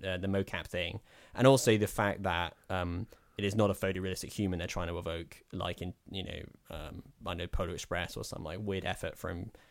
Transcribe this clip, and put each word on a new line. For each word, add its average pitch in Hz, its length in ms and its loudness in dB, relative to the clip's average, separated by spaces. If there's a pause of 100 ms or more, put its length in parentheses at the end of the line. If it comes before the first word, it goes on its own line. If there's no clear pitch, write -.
uh, 92 120 -2
the 95 100 0
mocap 98 400 0
thing. 90 320 -2 (340)
And 131 140 8
also 127 280 8
the 104 120 4
fact 101 340 0
that, 87 320 0 (140)
um, 90 400 -2 (280)
it 104 60 -2
is 101 140 2
not 104 140 8
a 92 40 2
photorealistic 92 580 -2
human 92 280 0
they're 87 80 -4
trying 87 180 -2
to 85 100 -4
evoke, 82 460 -6 (100)
like 90 300 -4
in, 90 100 -6 (200)
you 98 100 -4
know, - 200 -8 (280)
um, 80 320 -10 (240)
I 90 80 -4
know, 87 140 -4
Polar 87 260 -2
Express - 420 -4
or 107 60 -6
some, - 220 -8
like, 85 160 -8
weird 95 240 -2
effort - 340 -4
from 87 320 -6 (200)